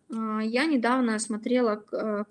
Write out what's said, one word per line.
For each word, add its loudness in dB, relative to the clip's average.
а, -4
я 0
недавно 2
смотрела 0
к-, -10
э, -2